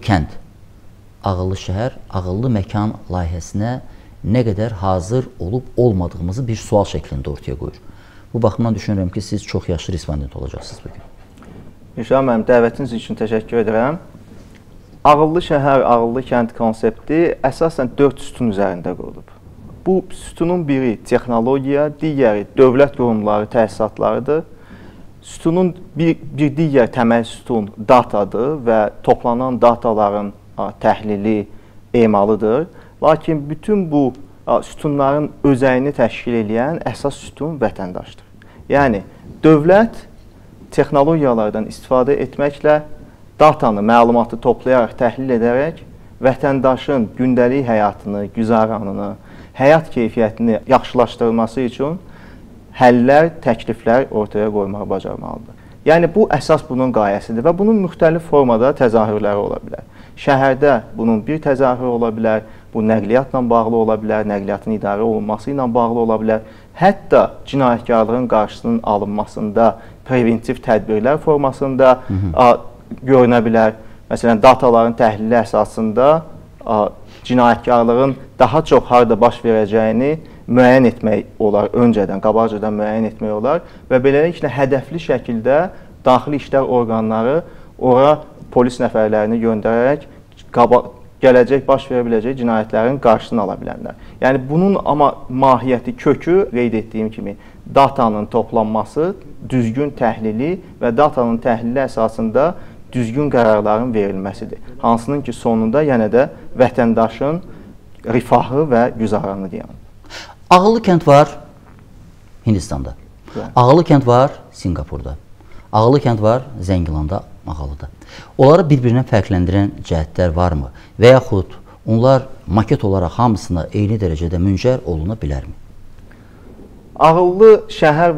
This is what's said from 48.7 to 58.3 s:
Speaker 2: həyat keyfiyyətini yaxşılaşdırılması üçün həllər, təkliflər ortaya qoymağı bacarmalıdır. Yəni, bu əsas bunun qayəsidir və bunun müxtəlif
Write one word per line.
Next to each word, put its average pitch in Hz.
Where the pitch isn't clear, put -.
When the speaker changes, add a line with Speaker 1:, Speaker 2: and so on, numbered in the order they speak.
Speaker 2:
həyat 156
keyfiyyətini 113
yaxşılaşdırılması 117
üçün 135
həllər, 131
təkliflər 117
ortaya 104
qoymağı 101
bacarmalıdır. -
Yəni, 165
bu 214
əsas 147
bunun 131
qayəsidir 110
və 165
bunun 208
müxtəlif 165